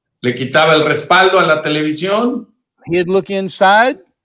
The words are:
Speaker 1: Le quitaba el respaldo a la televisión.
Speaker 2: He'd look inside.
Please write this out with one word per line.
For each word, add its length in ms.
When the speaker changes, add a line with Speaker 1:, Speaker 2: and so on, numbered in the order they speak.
Speaker 1:
Le 120
quitaba 400
el 100
respaldo 540
a 80
la 160
televisión. 880
Speaker 2:
He'd 220
look 220
inside. 680